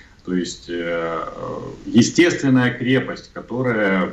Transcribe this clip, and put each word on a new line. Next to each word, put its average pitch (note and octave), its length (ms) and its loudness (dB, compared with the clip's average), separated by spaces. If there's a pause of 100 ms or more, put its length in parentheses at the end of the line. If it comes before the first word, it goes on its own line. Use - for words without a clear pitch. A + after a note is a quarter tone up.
(240)
То F2+ 120 -4
есть, F2 340 -6
э, E2+ 480 -4 (680)
естественная B2+ 840 4
крепость, - 600 -2
которая, G#2+ 800 0